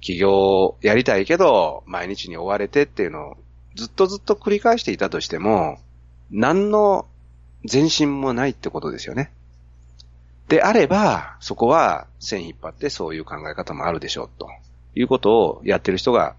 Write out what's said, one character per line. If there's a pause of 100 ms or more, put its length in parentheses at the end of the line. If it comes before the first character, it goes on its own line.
起
業
や
り
た
い
け
ど、
毎
日
に
追
わ
れ
て
っ
て
い
う
の
を、 (360)
ず
っ
と
ず
っ
と
繰
り
返
し
て
い
た
と
し
て
も、 (500)
何
の (640)
前
進
も
な
い
っ
て
こ
と
で
す
よ
ね。 (1160)
で
あ
れ
ば、
そ
こ
は (120)
線
引
っ
張
っ
て
そ
う
い
う
考
え
方
も
あ
る
で
し
ょ
う
と (460)
い
う
こ
と
を
や
っ
て
る
人
が